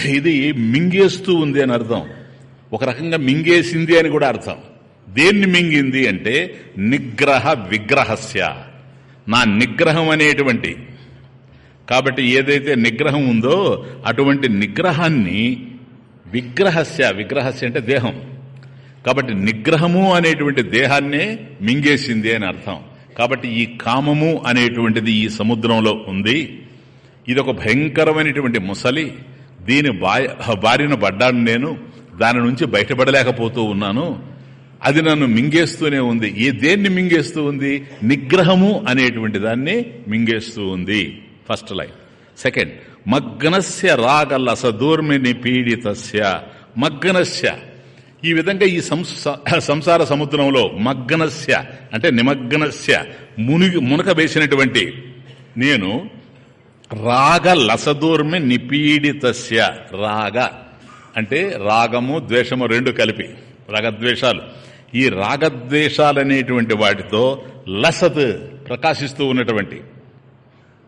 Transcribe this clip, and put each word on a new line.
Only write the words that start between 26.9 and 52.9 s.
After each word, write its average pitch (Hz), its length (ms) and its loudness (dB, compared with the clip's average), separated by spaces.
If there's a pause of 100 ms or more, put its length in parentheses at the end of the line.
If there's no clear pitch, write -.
ఇదొక 131 220 0
భయంకరమైనటువంటి 143 1080 0
ముసలి, 127 560 -4 (460)
దీని 135 300 2
బా-, 110 640 -2
బారిన 131 400 2
పడ్డాను 117 500 0
నేను, 123 340 -2 (420)
దాని 120 180 2
నుంచి 123 280 0
బయటపడలేకపోతూ 120 960 0
ఉన్నాను, 107 600 -4 (600)
అది 143 200 2
నన్ను 151 240 2
మింగేస్తూనే 147 720 2
ఉంది. 117 460 0
ఏ, 139 60 2
దేన్ని 170 380 2
మింగేస్తూ 165 560 0
ఉంది? 139 420 -4 (160)
నిగ్రహము 175 840 4
అనేటువంటి 120 500 0
దాన్ని 131 460 -2 (240)
మింగేస్తూ 110 600 -2
ఉంది. 95 540 -4 (260)
ఫస్ట్ - 240 -6
లైన్. 87 180 -10 (480)
సెకండ్, 110 320 -2 (380)
మగ్నస్య 151 840 0
రాగలసదూర్మిని 131 1400 0
పీడితస్య. 107 1080 -2 (380)
మగ్నస్య, 151 760 0 (680)
ఈ 165 80 0
విధంగా 185 340 2
ఈ 175 140 2
సంస-, - 760 -4
సంసార 156 460 2
సముద్రంలో 143 640 2
మగ్నస్య 131 960 -2 (280)
అంటే 113 180 2
నిమగ్నస్య, 127 920 0 (340)